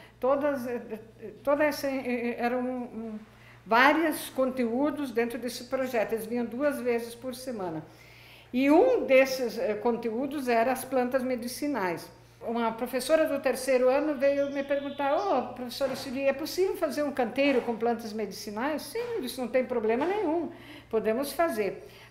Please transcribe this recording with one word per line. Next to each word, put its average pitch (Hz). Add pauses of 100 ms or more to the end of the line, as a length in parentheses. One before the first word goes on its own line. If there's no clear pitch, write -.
(200)
todas, 269
eh, 240 (380)
eh, 208 (120)
toda 285
essa, 285
eh, 269
eh, 240
eram, 240
um, 226 (460)
vários 294
conteúdos 262
dentro 233
desse 240
projeto. 240
Eles 220
vinham 240
duas 254
vezes 233
por 254
semana. 180 (680)
E 269
um 440
desses, 262
eh, 208
conteúdos 247
era 233
as 240
plantas 254
medicinais. 240 (320)
Uma 226
professora 262
do 277
terceiro 254
ano 294
veio 277
me 277
perguntar: 277
"Ô, 330
professora 254
Sueli, 269
é 269
possível 359
fazer 294
um 285
canteiro 262
com 233
plantas 226
medicinais?" 220
"Sim", - (160)
eu 381
disse, 254
"não 233
tem 254
problema 233
nenhum, 349 (400)
podemos 226
fazer." 214 (240)